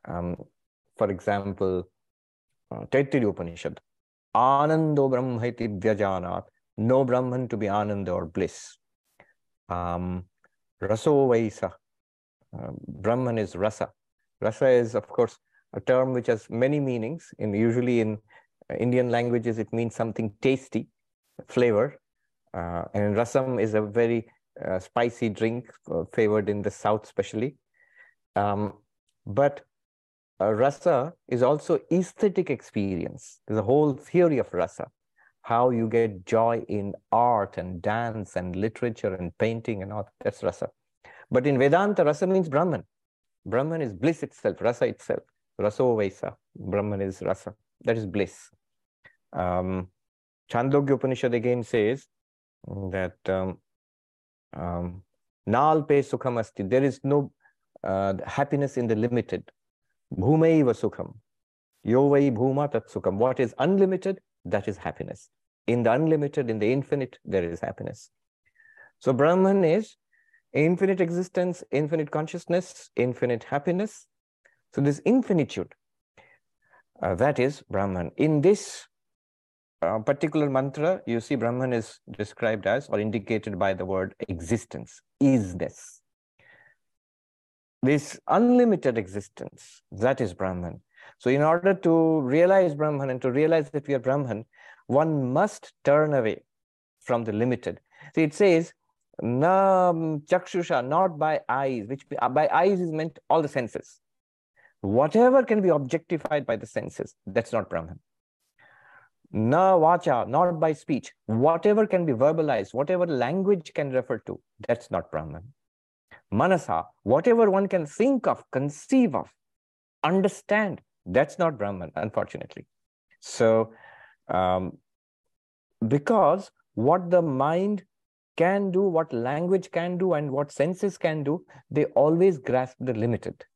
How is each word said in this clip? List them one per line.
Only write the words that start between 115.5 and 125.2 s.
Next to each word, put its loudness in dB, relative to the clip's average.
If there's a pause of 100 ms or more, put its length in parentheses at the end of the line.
"Manasa," 0 (160)
whatever 4
one 2
can -2
think 0
of, -2
conceive 0
of, -4 (720)
understand, 0 (240)
that's 0
not 0
Brahman, -6
unfortunately. -8 (540)
So, 2 (560)
um, 0 (1120)